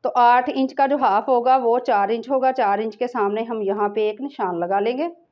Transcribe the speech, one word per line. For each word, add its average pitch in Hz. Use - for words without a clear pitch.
तो -
आठ 247
इंच 262
का 269
जो 277
हाफ 240
होगा 254
वो 240
चार 208
इंच 233
होगा। 262
चार 208
इंच 220
के 240
सामने 220
हम 226
यहाँ 208
पे 214
एक 214
निशान 202
लगा 180
लेंगे 254